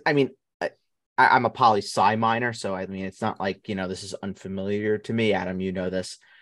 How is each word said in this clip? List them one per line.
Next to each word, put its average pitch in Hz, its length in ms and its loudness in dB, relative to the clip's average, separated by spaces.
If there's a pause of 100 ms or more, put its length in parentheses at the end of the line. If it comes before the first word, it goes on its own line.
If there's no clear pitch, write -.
I 160 80 2
mean, 139 160 4 (320)
I, - 100 -2 (460)
I, 127 180 8
I'm 123 100 4
a 113 40 2
poli 110 320 4
sci 107 340 2
minor, 117 380 0
so, 101 200 -6
I 92 120 -4
mean, 95 180 -8
it's 95 180 -8
not 110 160 -2
like, 95 300 -6
you 104 80 -4
know, 92 140 -4
this 92 140 -8
is 92 100 -12
unfamiliar 101 840 -4
to - 120 -10
me. 113 220 2
Adam, 92 260 -2
you 95 140 -2
know 92 160 -2
this. 92 280 -6 (240)